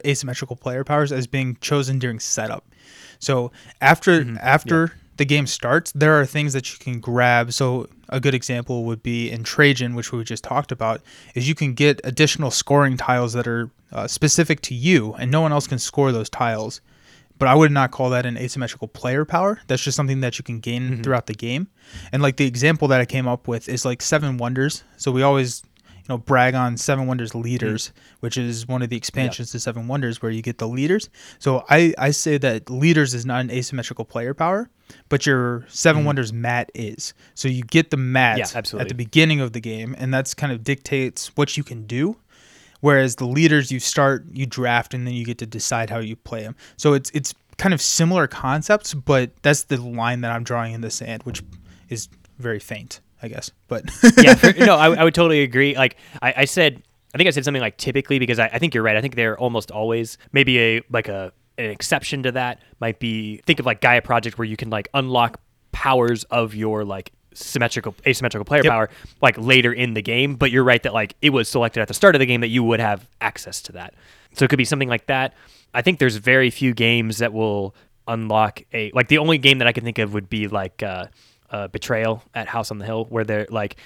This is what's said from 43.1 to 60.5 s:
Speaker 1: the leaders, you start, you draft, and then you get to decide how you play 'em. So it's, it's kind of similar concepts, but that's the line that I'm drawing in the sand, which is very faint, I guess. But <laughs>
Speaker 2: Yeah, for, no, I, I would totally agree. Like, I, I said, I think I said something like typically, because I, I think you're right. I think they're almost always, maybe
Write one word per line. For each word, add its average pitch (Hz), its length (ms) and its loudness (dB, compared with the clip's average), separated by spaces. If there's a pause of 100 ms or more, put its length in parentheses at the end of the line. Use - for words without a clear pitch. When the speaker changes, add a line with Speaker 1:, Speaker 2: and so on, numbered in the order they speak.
Speaker 1:
the 131 100 -6
leaders, 143 460 4
you 127 80 -4
start, 139 500 0
you 135 140 -6
draft, 120 480 -2
and 123 140 -6
then 123 80 -6
you 120 100 -6
get 117 140 -8
to 120 80 -10
decide 113 420 -4
how 113 120 -6
you 113 160 -8
play 110 280 -12
'em. 110 100 -12 (220)
So 147 160 4
it's, 135 220 0
it's 147 180 -4 (240)
kind 190 160 0
of 156 80 0
similar 170 460 2
concepts, 156 680 -2
but 135 380 0 (120)
that's 147 200 2
the 131 180 -4
line 120 400 -4
that 117 120 -4
I'm 117 120 -4
drawing 117 300 -4
in 113 80 -10
the 110 80 -8
sand, 113 320 -10
which - 200 -10 (460)
is 113 220 -10 (280)
very 117 200 -4
faint, 110 420 -14 (220)
I 120 60 -10
guess. - 220 -12 (180)
But 117 160 -6 (180)
<laughs> 240 200 8
Speaker 2:
Yeah, 247 120 10
for, 226 240 6
no, 214 180 8
I, 156 200 6
I 156 80 4
would 165 100 4
totally 160 260 4
agree. 135 340 2
Like, 127 220 0 (240)
I, 127 180 0
I 139 60 4
said, 147 380 0 (320)
I - 20 -8
think 175 100 4
I 175 40 2
said 139 160 -2
something 139 160 -2
like 110 160 -4
typically, 135 400 -2
because 120 200 0
I, 113 140 2
I 120 60 -4
think 151 160 -2
you're 113 100 0
right. 107 120 2
I 110 40 2
think 127 140 -4
they're 113 240 -2
almost 117 320 -2
always, 113 480 -4 (140)
maybe 131 280 4